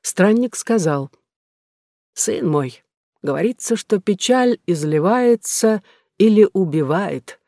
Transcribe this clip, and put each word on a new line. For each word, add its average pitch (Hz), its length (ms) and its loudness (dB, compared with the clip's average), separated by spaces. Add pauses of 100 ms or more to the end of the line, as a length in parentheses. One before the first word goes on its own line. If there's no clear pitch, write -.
странник 226 540 0
сказал: 156 560 -2 (1000)
«Сын - 360 -4
мой, 143 340 -4 (400)
говорится, 175 540 -4
что 202 240 -4
печаль 247 640 0
изливается 208 1160 0 (340)
или 214 340 6
убивает. 156 960 -4